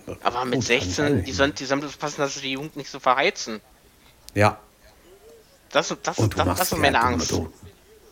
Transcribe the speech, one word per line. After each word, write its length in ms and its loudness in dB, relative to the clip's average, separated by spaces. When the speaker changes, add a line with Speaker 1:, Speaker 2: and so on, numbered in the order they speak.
Speaker 1:
Aber 220 -2
mit 0 -
Speaker 2:
gut, 80 -4
kann 100 0
Speaker 1:
sechzehn, 300 0
Speaker 2:
sein. 320 2
Speaker 1:
die 80 -6
sollen, 220 2
die 100 -8
sollen 160 0
das 160 -10
passen, 240 -8
dass 140 -2
sie 60 -12
die 120 -6
Jugend 240 -8
nicht 140 -12
so 100 -12
verheizen. 600 0
Speaker 2:
Ja. 240 4
Speaker 1:
Das, 300 0
das, 160 -4
Speaker 2:
Und 160 2
du 40 -4
Speaker 1:
das, 80 2
Speaker 2:
machst 140 0
Speaker 1:
das 80 2
ist 40 -2
Speaker 2:
ja, 60 -2
Speaker 1:
meine 200 4
Speaker 2:
du, 60 4
Speaker 1:
Angst. 280 0
Speaker 2:
du, 200 -2